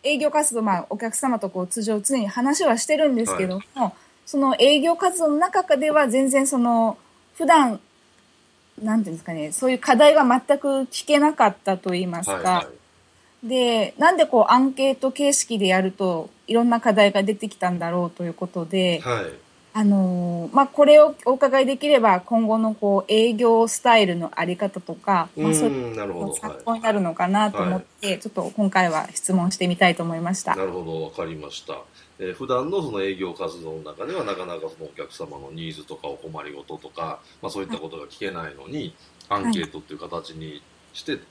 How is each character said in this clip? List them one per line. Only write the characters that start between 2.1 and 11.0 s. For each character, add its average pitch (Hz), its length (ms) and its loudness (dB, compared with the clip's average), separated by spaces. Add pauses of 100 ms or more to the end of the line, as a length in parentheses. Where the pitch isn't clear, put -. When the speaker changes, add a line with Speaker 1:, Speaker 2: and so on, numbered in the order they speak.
Speaker 1:
に 214 80 -2
話 269 380 -2
は 240 120 4
し 226 80 -4
て 302 100 2
る 302 140 2
ん 262 60 2
で 226 100 0
す 196 140 -4
け 190 80 0
ど 185 140 -4 (140)
も、 262 100 -2
Speaker 2:
は 190 40 -2
い。 - 40 -6 (340)
Speaker 1:
そ - 100 -6
の 269 220 2
営 277 220 6
業 330 160 2
活 370 240 -2
動 320 80 2
の 294 80 2
中 349 420 0
で 302 120 0
は 294 180 4
全 262 200 2
然 269 180 2
そ 269 120 -2
の、 233 400 2 (400)
普 320 80 -2
段、 269 340 4 (1000)
な 214 160 0
ん 220 40 2
て 196 60 -4
い 160 40 -6
う - 20 -6
ん - 20 -10
で - 40 -12
す - 40 -20
か 175 80 -10
ね、 151 200 -8
そ 254 160 -2
う - 20 4
い 254 60 0
う - 20 -6
課 269 180 2
題 294 160 8
が 302 140 6
全 254 320 2
く 285 80 -6 (240)
聞 - 160 -12